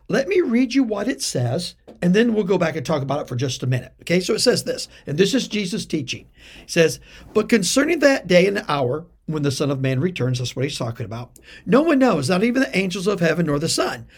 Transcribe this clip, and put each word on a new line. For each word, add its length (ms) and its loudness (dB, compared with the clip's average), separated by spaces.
Let 200 0
me 140 2
read 340 0
you 80 4
what 240 -4
it 160 -4
says, 500 -4
and 140 2
then 220 4
we'll 80 2
go 160 2
back 160 -2
and 100 -8
talk 160 0
about 200 -4
it 60 -10
for 80 -6
just 280 -4
a 40 -2
minute. 340 -2
Okay, 180 0
so 160 -2
it 40 -2
says 260 2
this, 220 -6
and 100 -4
this 160 2
is 140 0
Jesus 400 -6
teaching. 400 -6
He 60 -20
says, 300 2
"But 160 0
concerning 500 2
that 280 2
day 180 6
and 120 0
the 140 -6
hour 360 -2
when 160 -2
the 80 2
Son 200 -2
of 80 -2
Man 220 0
returns," 380 -2
that's 160 -6
what 100 -2
he's 120 -6
talking 280 -6
about, 260 -12
"no 160 4
one 180 4
knows, 300 2
not 140 2
even 180 2
the 160 -2
angels 300 -2
of 140 0
heaven 240 2
nor 140 0
the 100 -2
Son, 360 -4